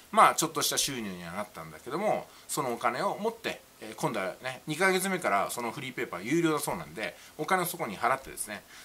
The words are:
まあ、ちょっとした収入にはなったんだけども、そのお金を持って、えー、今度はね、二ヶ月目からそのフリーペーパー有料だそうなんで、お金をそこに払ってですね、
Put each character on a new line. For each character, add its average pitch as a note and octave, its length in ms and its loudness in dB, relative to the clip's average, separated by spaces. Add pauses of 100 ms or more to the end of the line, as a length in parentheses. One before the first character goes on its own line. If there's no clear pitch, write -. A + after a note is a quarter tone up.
(120)
ま F#3+ 200 10
あ、 - 40 0
ち D#3+ 100 2
ょ - 20 4
っ D#3+ 40 -10
と D3 100 -2
し - 80 2
た C3+ 80 0
収 C3 220 0
入 G#2 120 -6
に F2+ 120 -10
は E2+ 100 -8
な G#2 100 -4
っ - 100 -12
た E2 100 -12
ん D#2+ 80 -14
だ D#2 80 -14
け - 100 -14
ど D3+ 100 -4
も、 E3+ 260 0 (220)
そ D3 160 -2
の B2 100 -2
お A2+ 40 -4
金 B2 240 0
を F#3 180 0
持 A3 100 0
っ A3+ 60 -2
て、 - 240 -6 (220)
え A2 100 -10
ー、 G#2+ 40 -12
今 C#3+ 180 -2
度 G#2 60 -2
は F#2 140 -2 (100)
ね、 B2+ 220 -8
二 D3+ 120 -4
ヶ F#3+ 140 4
月 F#3 180 2
目 F3+ 100 0
か A2 100 0
ら G2 220 4
そ A#2+ 100 -6
の A#2 100 -2
フ - 100 -8
リ B2+ 80 -8
ー B2 40 -10
ペ B2+ 100 -4
ー A2+ 40 -2
パ F2+ 100 -8
ー F2+ 60 -8
有 D#3 180 2
料 D#3+ 120 4
だ D3 60 2
そ C#3+ 140 -2
う G2 40 -2
な D#2+ 80 -8
ん D2+ 80 -14
で、 G#2 220 -6 (220)
お D#3 80 -4
金 F#3 180 2
を - 20 -2
そ E3+ 120 -4
こ D#3+ 80 -4
に G2 120 -4
払 A#2+ 200 2
っ - 40 -14
て D2 100 -12
で B1 60 -14
す - 100 -6
ね、 G2+ 160 -8 (220)